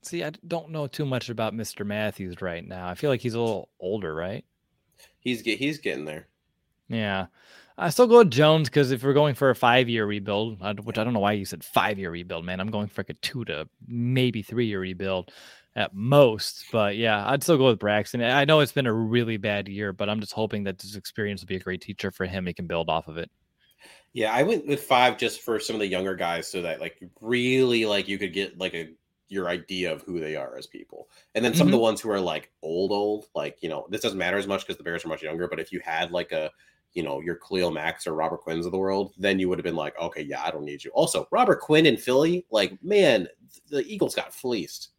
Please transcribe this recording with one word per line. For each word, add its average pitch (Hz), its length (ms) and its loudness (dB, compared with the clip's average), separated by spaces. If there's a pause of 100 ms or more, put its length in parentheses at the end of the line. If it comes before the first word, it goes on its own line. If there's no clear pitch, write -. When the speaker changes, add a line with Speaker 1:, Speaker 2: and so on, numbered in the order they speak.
Speaker 1:
See, 170 200 -8
I 156 80 -6
d-, 156 160 -20
don't 165 240 -6
know 151 160 -6
too 147 180 -6
much 131 240 -4
about 110 240 -4
Mister 107 320 -8
Matthews 101 560 -4
right 85 260 -8
now. 90 200 -8
I 90 80 -6
feel 147 140 -2
like 123 120 0
he's 117 140 -4
a 117 40 -4
little 113 300 -2 (100)
older, 92 340 -4
right? 90 300 -6 (760)
Speaker 2:
He's 120 220 -4
get-, 107 180 -2
he's 147 180 -2
getting 76 280 -6
there. 76 220 -12 (640)
Speaker 1:
Yeah. 101 380 -2 (500)
I 175 120 0
still 240 180 6
go 233 120 10
with 190 120 8
Jones 151 380 6
'cause 135 220 4
if 123 120 -2
we're 139 100 4
going 147 220 4
for 139 140 4
a 123 60 4
five-year 120 500 4
rebuild, 104 560 -2
I, 101 120 -4
which 104 240 -8
I 110 60 0
don't 123 100 0
know 110 60 2
why 101 140 4
you 101 120 -2
said 85 180 -12
five-year 98 480 0
rebuild, 85 340 -8
man. 92 140 -6
I'm 101 100 -4
going 104 180 -4
for, - 140 -8
like, - 80 -8
a - 60 -8
two - 300 -6
to 78 220 -6 (200)
maybe 120 540 0
three-year 110 380 -4
rebuild 92 520 -4 (440)
at 104 180 -4
most. 113 760 4
But, 104 260 2
yeah, 107 320 2
I'd 139 140 2
still 165 140 6
go 131 100 6
with 113 120 4
Braxton. 104 420 0
I 127 220 4
know 156 160 6
it's 135 140 2
been 131 140 0
a 113 60 0
really 113 440 0
bad 101 300 -2
year, 101 260 -6
but 104 160 -4
I'm 107 100 -2
just 104 140 -10
hoping 107 320 -2
that 95 140 -6
this 101 160 -16
experience 101 460 -6
will 95 60 -18
be 95 80 -4
a 92 40 -4
great 92 220 -6
teacher 101 300 -8
for - 140 -6
him. 92 200 -4
He 87 80 -4
can 87 140 -10
build 82 220 -2
off 80 180 -2
of 80 100 -12
it. 85 140 -10 (840)
Speaker 2:
Yeah, 110 200 0
I 127 100 4
went 180 240 0
with 143 160 0
five 123 340 4
just 113 240 -2
for 110 180 -2
some 110 160 -4
of 110 40 -2
the 104 80 0
younger 92 280 -2
guys 85 320 -2
so 92 160 -6
that, 80 180 -4
like, 82 200 -10 (200)
really, 123 640 2
like, 101 240 0
you 98 80 -2
could 92 160 -4
get, 95 240 -4
like, 90 160 -4
a 82 160 -8 (420)
your 95 160 -4
idea 87 440 -4
of 78 120 -6
who 87 160 -6
they 78 160 -6
are 67 220 -8
as - 100 -16
people. - 420 -18 (260)
And 113 80 0
then 120 120 2
some 170 120 6
of - 40 6
the 110 60 6
Speaker 1:
Mm-hmm. 117 60 4
Speaker 2:
ones 110 180 2
who 110 100 -2
are, 98 80 2
like, 82 320 -4 (100)
old, 87 300 0
old, 104 420 -2
like, 73 280 -6
you 82 80 -4
know, 76 200 -8
this 101 120 -6
doesn't 101 160 -2
matter 92 200 0
as 98 80 -2
much 98 220 -2
'cause 90 100 -8
the - 60 -20
Bears 85 220 -6
are - 20 -6
much 78 160 -6
younger, 82 240 -4
but 85 120 -6
if - 120 -10
you 90 80 -6
had, 85 320 -4
like, 87 220 -4
a, 78 180 -4 (420)
you 87 80 -4
know, 71 200 -4
your 85 160 -4
Khalil 90 340 -2
Macks 80 340 -6
or 82 80 -4
Robert 82 280 -2
Quinns 82 240 -4
of 90 80 -4
the 95 40 -2
world, 95 400 -2
then 95 220 2
you 92 80 0
would 90 100 0
have 80 60 -8
been 85 140 -2
like, 73 200 -6
"Okay, 82 240 -6
yeah, 69 220 -8
I 82 80 -2
don't 73 140 -8
need 73 180 -10
you." - 80 -12
Also, 123 400 0
Robert 214 300 4
Quinn 156 240 6
in 127 100 8
Philly, 160 560 2
like, 98 320 2
man, 151 440 6 (420)
the 139 180 -2
Eagles 190 260 -2
got - 220 -6
fleeced. - 640 -6